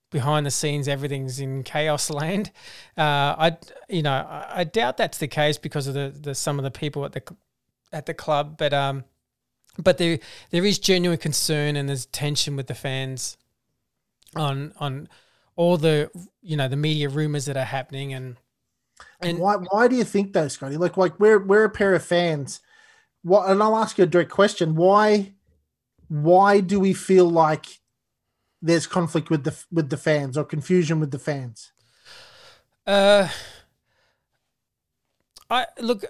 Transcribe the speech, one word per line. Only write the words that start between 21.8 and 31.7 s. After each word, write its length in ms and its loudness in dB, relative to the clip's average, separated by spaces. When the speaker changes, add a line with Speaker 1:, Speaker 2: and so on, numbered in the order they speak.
Speaker 2:
of 80 0
fans. 580 -2
What, 260 4
and 120 4
I'll 160 4
ask 200 -2
you 60 6
a 40 6
direct 240 2
question. 440 2
Why, 580 4
why 520 6
do 200 0
we 140 4
feel 360 4
like 360 2
there's 260 2
conflict 420 -2
with 140 0
the 80 -4
f-, 200 -14
with 180 -2
the 80 -4
fans 400 -2
or 60 0
confusion 560 0
with 120 -2
the 80 -8
fans? 520 -10